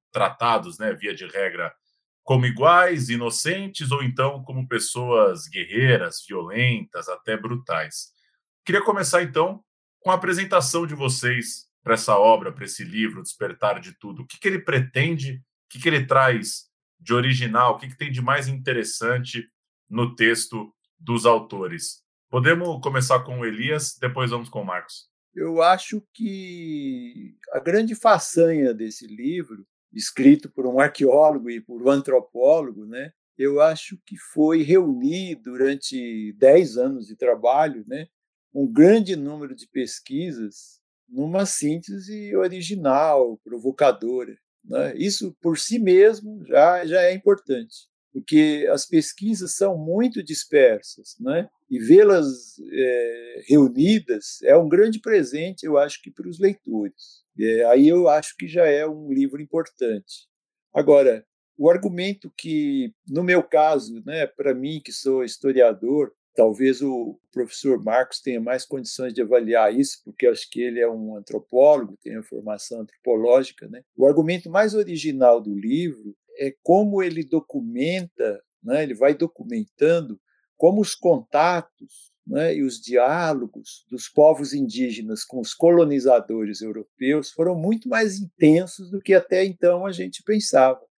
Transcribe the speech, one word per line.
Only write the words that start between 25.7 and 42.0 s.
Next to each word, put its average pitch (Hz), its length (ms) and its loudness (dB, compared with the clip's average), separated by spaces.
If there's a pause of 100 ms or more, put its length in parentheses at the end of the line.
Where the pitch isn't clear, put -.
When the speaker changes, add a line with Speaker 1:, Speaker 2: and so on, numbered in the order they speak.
Speaker 2:
que 151 1200 -10 (160)
a - 80 -6
grande 214 340 -2
façanha 165 800 2
desse 110 320 -12
livro, 113 600 -10 (280)
escrito 139 560 4
por 131 160 -6
um 127 140 -2
arqueólogo 139 720 4
e 113 100 -10
por 117 220 -12
um 127 60 4
antropólogo, 135 960 0
né, 127 260 -14 (260)
eu 143 240 2
acho 160 460 0
que - 80 -20 (180)
foi 156 300 2
reunir 160 720 0
durante 123 1040 -6
dez 139 380 6
anos 127 280 -4
de 107 100 -18
trabalho, 123 720 0
né, 139 220 -12 (440)
um 139 200 -2
grande 185 440 6
número 147 380 -10
de - 140 -20
pesquisas 131 1160 -10 (240)
numa 156 380 -4
síntese 196 920 -6